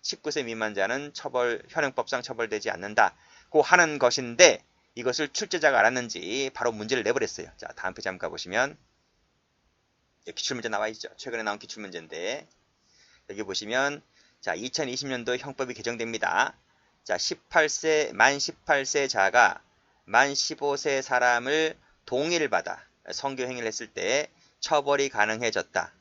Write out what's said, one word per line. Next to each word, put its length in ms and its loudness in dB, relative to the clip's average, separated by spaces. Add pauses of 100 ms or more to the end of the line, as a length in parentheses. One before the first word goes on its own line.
십구 280 -6
세 120 -2
미만자는 680 -2
처벌, 560 -2
현행법상 520 -2
처벌되지 480 -4
않는다고 920 0
하는 340 4
것인데 680 4 (320)
이것을 340 -2
출제자가 500 2
알았는지 720 0
바로 180 -2
문제를 320 -2
내버렸어요. 540 -2
자, 120 -16
다음 260 -8
페이지 140 -6
한번 100 -10
가보시면 580 -4 (1500)
여기 80 -14
기출문제 340 -6
나와 200 -2
있죠. 280 -12
최근에 240 -8
나온 160 -4
기출문제인데 920 -10 (840)
여기 140 -8
보시면 600 -4 (380)
자, 120 -4
이천이십 540 -6
년도 300 -4
형법이 360 -8
개정됩니다. 800 -2 (500)
자, 120 -2
십팔 520 2
세, 440 2
만 260 6
십팔 460 0
세 220 0
자가 560 6 (400)
만 320 4
십오 400 -2
세 260 0
사람을 760 2 (280)
동의를 440 0
받아 360 -2 (240)
성교행위를 560 -6
했을 220 -6
때 420 -2 (300)
처벌이 480 2
가능해졌다. 920 -2